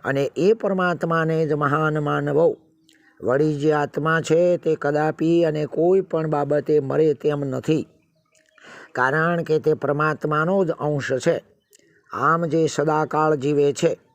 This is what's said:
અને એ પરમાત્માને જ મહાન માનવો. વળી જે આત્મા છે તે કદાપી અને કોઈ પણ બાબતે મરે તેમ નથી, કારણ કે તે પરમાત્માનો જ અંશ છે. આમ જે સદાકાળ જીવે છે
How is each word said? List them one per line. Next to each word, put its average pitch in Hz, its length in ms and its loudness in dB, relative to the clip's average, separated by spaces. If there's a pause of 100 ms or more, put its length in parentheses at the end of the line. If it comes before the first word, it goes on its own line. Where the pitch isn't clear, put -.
અને 139 320 -2
એ 180 160 2
પરમાત્માને 165 920 0
જ 143 60 -2
મહાન 151 460 0
માનવો. 147 580 0 (680)
વળી 147 300 0
જે 147 180 0
આત્મા 151 480 0
છે 175 360 2
તે 160 180 -2
કદાપી 156 720 0
અને 151 220 -2
કોઈ 175 340 2
પણ 160 300 -4
બાબતે 147 500 0
મરે 143 340 2
તેમ 147 260 -2
નથી, 135 460 -2 (1040)
કારણ 160 500 0
કે 156 160 0
તે 151 160 2
પરમાત્માનો 151 920 0
જ 160 60 -2
અંશ 147 420 -4
છે. 135 320 -2 (680)
આમ 160 340 0
જે 160 200 2
સદાકાળ 151 680 0
જીવે 143 380 0
છે - 260 -2 (160)